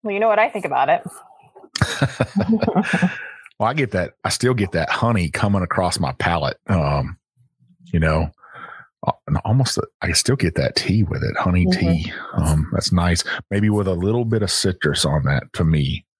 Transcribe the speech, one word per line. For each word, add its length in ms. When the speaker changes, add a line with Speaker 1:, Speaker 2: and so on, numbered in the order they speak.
Speaker 1:
Well, 100
you 80
know 80
what 100
I 120
think 140
about 240
it. 140
Speaker 2:
<laughs> 1400
Well, 80
I 60
get 180
that. 220
I 60
still 220
get 200
that 180
honey 400
coming 320
across 380
my 180
palate. 380
Um, 480
you 160
know, 280
uh, 60
and 160
almost, 340
I 80
still 240
get 220
that 180
tea 300
with 180
it, 140
honey 300
Speaker 1:
Mm-hmm. 220
Speaker 2:
tea. 240
Um, 400
that's 180
nice. 320
Maybe 180
with 160
a 80
little 300
bit 180
of 80
citrus 540
on 220
that 180
for 100
me. 400